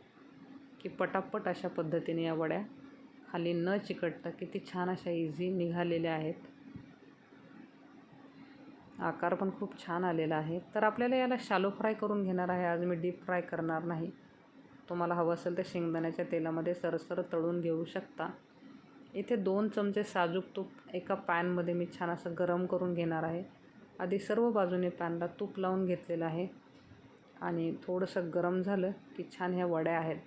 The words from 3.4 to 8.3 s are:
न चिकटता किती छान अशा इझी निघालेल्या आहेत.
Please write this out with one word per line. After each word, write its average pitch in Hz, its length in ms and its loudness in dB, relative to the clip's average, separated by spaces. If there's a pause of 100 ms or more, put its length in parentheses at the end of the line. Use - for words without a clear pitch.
न 175 240 2
चिकटता 175 520 -2
किती 175 300 -6 (120)
छान 180 180 0
अशा 180 220 -2
इझी 165 380 0
निघालेल्या 170 640 2
आहेत. 156 200 -2 (2750)